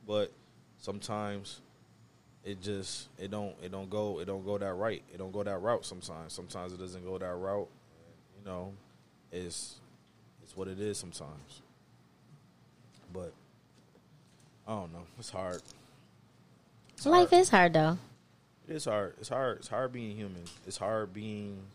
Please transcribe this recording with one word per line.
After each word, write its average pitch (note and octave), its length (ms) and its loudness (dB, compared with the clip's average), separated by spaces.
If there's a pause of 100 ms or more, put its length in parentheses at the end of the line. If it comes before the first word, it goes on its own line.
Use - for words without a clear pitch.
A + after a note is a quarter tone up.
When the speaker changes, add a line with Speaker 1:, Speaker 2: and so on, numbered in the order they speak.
Speaker 1:
But G#2 260 0 (460)
sometimes G2+ 800 -6 (840)
it G2 180 -8
just, G2 460 -6 (100)
it G2 120 -8
don't, G#2 320 -6
it F#2 80 -8
don't F#2+ 200 -8
go, G#2 300 0
it F2 40 -4
don't G2 200 -6
go G2+ 140 -2
that G2 160 -2
right. G2+ 280 -2 (100)
It F2 60 -14
don't F#2+ 140 -8
go G#2 100 -4
that G2 160 -2
route G#2+ 260 2
sometimes. E2 480 -10
Sometimes F2+ 400 -10
it F2+ 60 -12
doesn't F#2 260 -10
go F#2 140 -4
that F2+ 160 -4
route. F#2+ 340 -2
And, - 460 -20 (300)
you G2 60 -8
know, F#2 220 -6 (580)
it's, F2+ 460 -8 (680)
it's - 140 -18
what F#2+ 120 -4
it F#2+ 120 -6
is G#2 180 -2
sometimes. D2+ 600 -14 (1500)
But F2+ 200 -8 (1300)
I G#2+ 60 -4
don't F#2 200 -4
know. E2+ 120 -12 (140)
It's - 120 -12
hard. F#2 300 -4 (1400)
It's - 100 -2
Speaker 2:
Life F4 240 10
Speaker 1:
hard. F4 120 12
Speaker 2:
is F4+ 80 6
hard, F3+ 240 10
though. D#3+ 240 8 (680)
Speaker 1:
It D#3+ 100 -6
is D3+ 80 -6
hard. G#2 340 2
It's G#2+ 100 -12
hard. B2 300 0
It's - 100 -14
hard B2+ 240 0
being A2+ 240 -6
human. G2 260 -8 (240)
It's F#2+ 100 -8
hard G#2 380 0
being G#2 440 -6 (160)